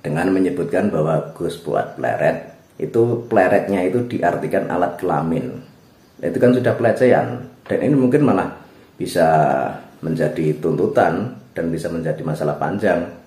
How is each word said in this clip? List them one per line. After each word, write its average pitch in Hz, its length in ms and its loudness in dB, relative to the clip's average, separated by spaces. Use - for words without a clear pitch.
dengan 85 320 0
menyebutkan 92 560 0
bahwa 78 480 0
Gus 82 240 -6
Fuad - 320 -4
Pleret 76 640 -2
itu, 117 480 0
pleretnya 98 560 2
itu 117 240 0
diartikan 85 560 -2
alat 87 320 -2
kelamin. 80 640 -4
Itu - 220 -4
kan 123 100 6
sudah 117 220 2
pelecehan, 120 760 2
dan 98 100 0
ini 143 160 2
mungkin 135 300 4
malah 92 260 0
bisa 85 320 2
menjadi 76 560 -2
tuntutan 87 720 0
dan 85 160 -4
bisa 82 180 -6
menjadi 80 380 -4
masalah 76 340 -2
panjang 87 480 0